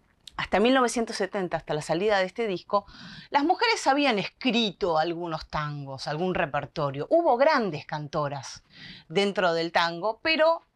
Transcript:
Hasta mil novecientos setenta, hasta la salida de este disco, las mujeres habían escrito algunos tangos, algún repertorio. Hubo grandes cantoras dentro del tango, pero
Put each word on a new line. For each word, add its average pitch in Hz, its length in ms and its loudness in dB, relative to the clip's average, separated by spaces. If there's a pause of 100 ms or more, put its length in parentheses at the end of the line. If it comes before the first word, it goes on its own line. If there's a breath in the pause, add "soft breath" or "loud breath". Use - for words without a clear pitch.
(360)
Hasta - 240 0
mil 240 120 4
novecientos 240 440 0
setenta, 185 400 -4
hasta 156 180 -6
la 151 80 -4
salida 196 360 0
de 185 80 2
este 226 200 -4
disco, 202 400 -4 (440 loud breath)
las 285 120 2
mujeres 370 460 2
habían 277 320 4
escrito 202 800 0
algunos 165 500 -4
tangos, 143 580 -8
algún 165 260 -2
repertorio. 147 800 -4
Hubo 320 280 4
grandes 240 480 2
cantoras 147 760 -6 (460 loud breath)
dentro 185 440 2
del 165 200 -2
tango, 170 500 -2
pero 320 420 2 (120)